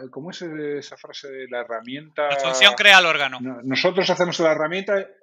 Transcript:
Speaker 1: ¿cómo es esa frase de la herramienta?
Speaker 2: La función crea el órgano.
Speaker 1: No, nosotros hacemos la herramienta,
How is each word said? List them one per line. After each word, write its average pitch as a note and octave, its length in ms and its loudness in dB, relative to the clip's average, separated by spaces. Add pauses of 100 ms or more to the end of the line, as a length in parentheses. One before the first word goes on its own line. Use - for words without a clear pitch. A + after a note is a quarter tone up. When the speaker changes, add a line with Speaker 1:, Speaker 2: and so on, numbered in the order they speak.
(120)
Speaker 1:
¿cómo D3 200 -14
es - 100 -16
esa D3 560 -10
frase D3 320 -18
de C3 200 -14
la B2 120 -6
herramienta? C3 680 -8
Speaker 2:
La C#3+ 100 0
función C3+ 360 4
crea G3+ 240 8
el F3 60 4
órgano. C#3 360 -2
Speaker 1:
No, B2+ 220 -8
nosotros F3 460 0
hacemos F3 320 0
la D#3+ 100 4
herramienta, F#3 560 -2 (160)